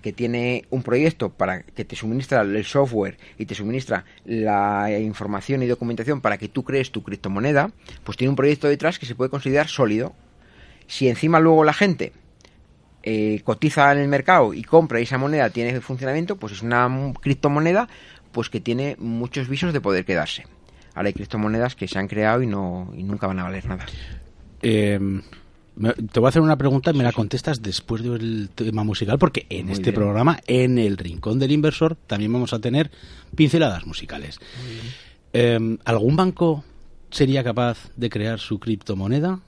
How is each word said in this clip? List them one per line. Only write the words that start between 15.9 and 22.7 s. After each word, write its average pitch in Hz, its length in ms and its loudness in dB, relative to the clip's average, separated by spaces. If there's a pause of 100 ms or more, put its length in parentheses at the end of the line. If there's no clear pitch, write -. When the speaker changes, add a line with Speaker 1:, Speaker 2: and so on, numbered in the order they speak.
Speaker 1:
pues 107 180 -10
es 95 80 -12
una, 120 260 4
mm, 131 260 -2
criptomoneda, 156 760 2 (440)
pues 117 180 -4
que 110 100 -4
tiene 127 380 -4
muchos 120 500 -6
visos 156 240 -2
de 143 80 0
poder 92 240 0
quedarse. 82 400 -2 (500)
Ahora 98 140 -2
hay 98 40 -2
criptomonedas 107 640 -2
que 95 100 -6
se 95 120 -6
han 98 100 -4
creado 107 340 2
y 123 40 0
no, 92 500 -4